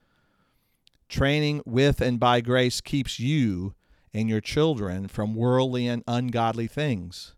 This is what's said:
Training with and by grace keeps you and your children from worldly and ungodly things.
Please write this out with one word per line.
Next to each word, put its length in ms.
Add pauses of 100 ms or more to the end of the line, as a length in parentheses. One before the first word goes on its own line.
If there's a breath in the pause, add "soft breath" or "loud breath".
(1080)
Training 580
with 340
and 200
by 200
grace 400
keeps 380
you 560 (400)
and 140
your 140
children 680
from 260
worldly 540
and 180
ungodly 640
things. 680